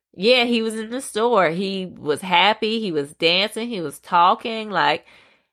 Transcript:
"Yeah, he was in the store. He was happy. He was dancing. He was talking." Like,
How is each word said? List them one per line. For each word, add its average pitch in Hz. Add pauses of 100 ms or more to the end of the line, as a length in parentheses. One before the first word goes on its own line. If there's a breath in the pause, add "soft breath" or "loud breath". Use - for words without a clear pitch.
(140)
"Yeah, 240
he 240
was 220
in 220
the 254
store. 214
He 190
was 147
happy. 214
He 214
was 147
dancing. 190
He 208
was 143
talking." 214
Like, 160 (480 soft breath)